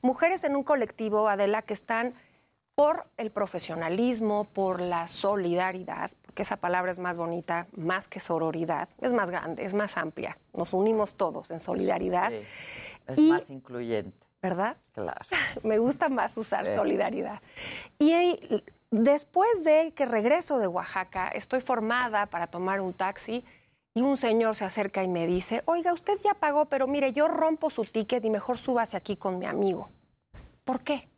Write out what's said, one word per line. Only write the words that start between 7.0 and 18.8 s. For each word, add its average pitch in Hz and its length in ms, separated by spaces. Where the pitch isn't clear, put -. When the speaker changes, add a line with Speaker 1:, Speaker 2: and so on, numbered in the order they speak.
Speaker 1:
bonita, 170 480
más 185 320
que - 120
sororidad, 160 680
es 247 100
más 208 160
grande, 170 380
es 185 80
más 208 240
amplia. - 400
Nos 175 180
unimos 208 440
todos 165 340
en 165 100
solidaridad. 185 720
Speaker 2:
Sí, 220 120
es 131 100
Speaker 1:
Y 311 140
Speaker 2:
más - 180
incluyente. 117 760
Speaker 1:
¿Verdad? 185 380
Speaker 2:
Claro. 90 280
Speaker 1:
<laughs> - 320
Me 220 140
gusta 262 320
más 233 300
usar - 280
Speaker 2:
Sí. 202 80
Speaker 1:
solidaridad. 202 680
Y, 311 160
y 349 500